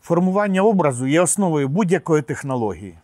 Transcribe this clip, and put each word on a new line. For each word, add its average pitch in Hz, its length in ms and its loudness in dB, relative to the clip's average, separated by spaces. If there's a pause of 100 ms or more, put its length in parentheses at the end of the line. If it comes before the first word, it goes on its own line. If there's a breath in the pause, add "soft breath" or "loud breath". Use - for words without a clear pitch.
Формування 185 600 0
образу 151 460 2
є 156 140 2
основою 165 460 0
будь-якої 165 540 0
технології. 107 720 -6 (100)